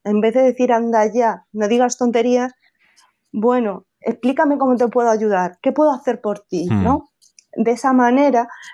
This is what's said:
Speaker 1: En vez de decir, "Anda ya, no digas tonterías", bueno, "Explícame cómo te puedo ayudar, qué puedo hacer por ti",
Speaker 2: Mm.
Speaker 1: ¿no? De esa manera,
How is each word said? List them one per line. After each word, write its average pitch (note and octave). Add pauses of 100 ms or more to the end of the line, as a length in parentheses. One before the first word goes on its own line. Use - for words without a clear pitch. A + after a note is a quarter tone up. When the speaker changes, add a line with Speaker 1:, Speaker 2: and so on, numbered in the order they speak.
Speaker 1:
En G#3
vez A3
de C4
decir, B3
"Anda A3+
ya, A3
no G#3+
digas A#3+
tonterías", B3 (800)
bueno, A3 (160)
"Explícame C#4
cómo B3+
te A#3+
puedo A#3
ayudar, G3+
qué -
puedo D4+
hacer B3+
por G#3
ti", F3
Speaker 2:
Mm. G#2
Speaker 1:
¿no? C#4+ (460)
De A3+
esa C4
manera, B3+ (260)